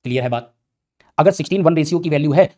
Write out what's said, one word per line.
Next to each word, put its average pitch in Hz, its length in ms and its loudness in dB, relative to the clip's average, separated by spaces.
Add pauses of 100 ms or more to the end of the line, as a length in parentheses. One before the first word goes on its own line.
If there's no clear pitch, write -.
क्लियर 123 180 -4
है 127 60 -4
बात? 120 240 -6 (640)
अगर 160 140 6
सिक्सटीन 185 300 -4
वन 165 140 2
रेशियो 156 240 -2
की 175 100 -6
वैल्यू 147 220 0
है 139 260 2